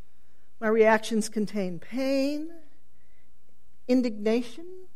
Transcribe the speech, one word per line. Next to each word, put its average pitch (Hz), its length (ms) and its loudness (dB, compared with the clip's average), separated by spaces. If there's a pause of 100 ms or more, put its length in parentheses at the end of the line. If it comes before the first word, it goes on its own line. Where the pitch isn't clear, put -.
(580)
My 226 100 0
reactions 220 600 6
contain 185 520 -2
pain, 277 720 0 (1300)
indignation, 240 760 2 (320)